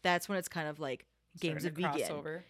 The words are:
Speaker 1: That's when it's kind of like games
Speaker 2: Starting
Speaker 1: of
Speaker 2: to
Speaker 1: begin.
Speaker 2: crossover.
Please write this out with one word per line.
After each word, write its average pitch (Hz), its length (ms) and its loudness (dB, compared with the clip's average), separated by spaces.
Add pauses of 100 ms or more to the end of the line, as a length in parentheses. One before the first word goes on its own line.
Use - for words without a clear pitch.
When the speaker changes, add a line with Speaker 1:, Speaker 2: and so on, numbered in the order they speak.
Speaker 1:
That's 175 240 4
when 202 100 0
it's 180 120 -2
kind 160 180 -2
of 151 100 -4
like 139 280 -4 (340)
games 156 240 0
Speaker 2:
Starting 170 220 0
Speaker 1:
of 156 80 4
Speaker 2:
to 143 40 0
Speaker 1:
begin. 147 100 0 (100)
Speaker 2:
crossover. 156 320 -6